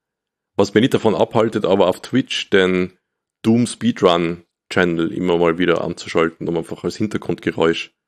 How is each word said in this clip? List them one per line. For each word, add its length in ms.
Was 180
mich 80
nicht 140
davon 200
abhaltet, 500
aber 220
auf 140
Twitch 480
den 480
Doom 240
Speedrun 760
Channel 440
immer 240
mal 200
wieder 260
anzuschalten, 640
um 80
einfach 260
als 140
Hintergrundgeräusch, 960